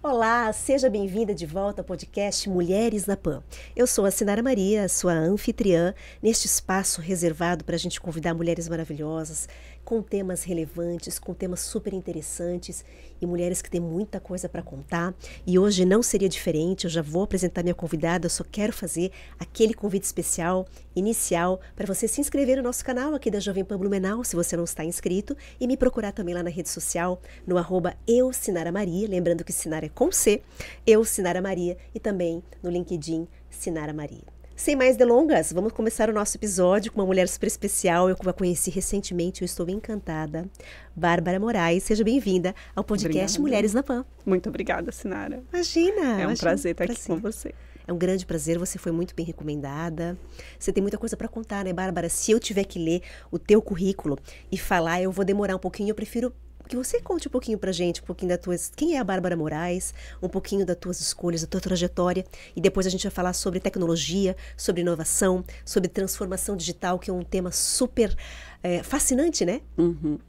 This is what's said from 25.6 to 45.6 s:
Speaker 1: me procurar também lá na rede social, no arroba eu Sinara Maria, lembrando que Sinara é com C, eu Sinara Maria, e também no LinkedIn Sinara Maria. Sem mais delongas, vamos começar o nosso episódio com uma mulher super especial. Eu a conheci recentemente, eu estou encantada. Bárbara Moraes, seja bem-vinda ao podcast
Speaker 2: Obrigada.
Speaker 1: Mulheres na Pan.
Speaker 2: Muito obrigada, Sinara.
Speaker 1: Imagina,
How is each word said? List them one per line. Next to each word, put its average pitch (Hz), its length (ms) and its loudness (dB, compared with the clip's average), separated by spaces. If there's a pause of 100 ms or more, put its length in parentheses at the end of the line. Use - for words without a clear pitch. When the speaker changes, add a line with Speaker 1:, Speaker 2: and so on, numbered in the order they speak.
Speaker 1:
me 262 80 2
procurar 233 380 2
também 175 220 -4
lá 175 80 -2
na 175 60 -2
rede 165 200 -6
social, 180 500 -2 (260)
no 180 120 2
arroba 175 380 0 (120)
eu 254 240 6
Sinara 170 400 -2
Maria, 196 360 0
lembrando 175 360 2
que - 80 -8
Sinara 156 360 -4
é - 20 -8
com 330 220 2
C, - 320 4 (420)
eu 226 180 8
Sinara 185 380 0
Maria, 180 340 -2 (200)
e 214 40 -6
também 175 440 -2 (180)
no 175 80 -4
LinkedIn 165 580 -4 (220)
Sinara 156 420 -6
Maria. 147 300 -10 (340)
Sem 294 200 0
mais 254 220 6
delongas, 240 560 6
vamos 196 180 0
começar 226 380 0
o 214 40 0
nosso 208 240 0
episódio 196 540 4
com - 80 -2
uma 196 80 2
mulher 185 220 4
super - 180 -2
especial. 185 640 2
Eu 185 80 2 (100)
a 175 60 0
conheci 180 360 0
recentemente, 185 720 -2
eu 180 40 -2
estou 175 240 -4
encantada. 175 800 -6 (440)
Bárbara 170 460 2
Moraes, 190 440 2
seja 220 200 4
bem-vinda 196 500 2 (220)
ao 196 80 -2
podcast 196 540 0
Speaker 2:
Obrigada. 285 40 0
Speaker 1:
Mulheres 214 320 4
na 254 80 4
Pan. 254 220 -2 (220)
Speaker 2:
Muito 190 240 2
obrigada, 180 420 -4
Sinara. 202 500 -8 (120)
Speaker 1:
Imagina, 349 480 2